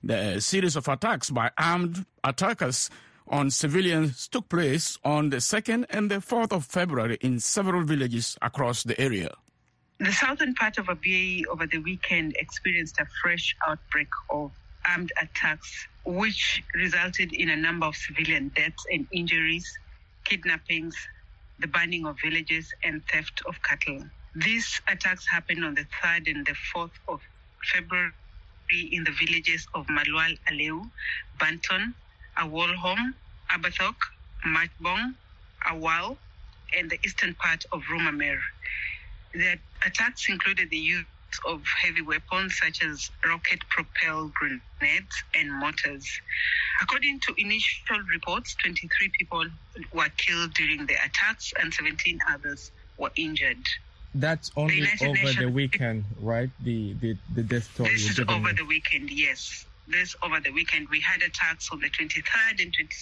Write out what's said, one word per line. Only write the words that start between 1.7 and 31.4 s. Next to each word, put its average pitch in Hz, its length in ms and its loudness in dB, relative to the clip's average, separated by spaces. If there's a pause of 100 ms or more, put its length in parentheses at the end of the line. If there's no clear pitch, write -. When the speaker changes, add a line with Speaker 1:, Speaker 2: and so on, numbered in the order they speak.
Speaker 1:
attackers 139 680 0 (380)
on 139 240 2
civilians 156 760 2
took 247 180 -2
place 160 560 2
on 151 280 4
the 123 100 2
second 226 480 2
and 208 200 2
the 196 120 2
fourth 226 320 2
of 165 100 2
February 131 560 2
in 127 200 2
several 185 440 2
villages 131 580 2
across 120 420 0
the 117 180 0
area. 104 280 2 (680)
Speaker 2:
The 196 140 4
southern 269 420 2
part 214 240 0
of 196 100 -2
Abyei 185 600 0
over 165 180 -2
the 160 140 -2
weekend 165 580 0
experienced 170 600 -2
a 151 80 -2 (140)
fresh 170 340 0 (120)
outbreak 151 420 -2 (200)
of 143 220 -2 (360)
armed 175 240 0 (100)
attacks, - 680 -4 (180)
which 190 580 0 (120)
resulted 175 580 0
in 170 160 2
a 156 60 4
number 165 320 2
of 151 80 -2
civilian 156 540 0
deaths 156 420 0
and 165 200 -2
injuries, 165 560 2 (580)
kidnappings, 165 680 0 (640)
the - 80 -2
burning 170 380 0
of 147 160 -6
villages, 160 520 0 (100)
and 156 240 -2
theft - 400 -2
of 180 160 -6
cattle. 143 400 -2 (320)
These 220 540 0
attacks 185 360 0
happened 170 380 0
on 151 120 -2
the 151 100 0 (180)
third 165 240 2
and 147 180 -2
the 143 100 0 (180)
fourth 170 180 -2 (160)
of - 140 -6 (520)
February 180 380 0 (800)
in 165 140 -2
the 156 60 2
villages 165 640 0
of 151 140 -4
Malwal 151 500 2 (140)
Aleu, 156 360 -4 (520)
Banton, 185 540 0 (440)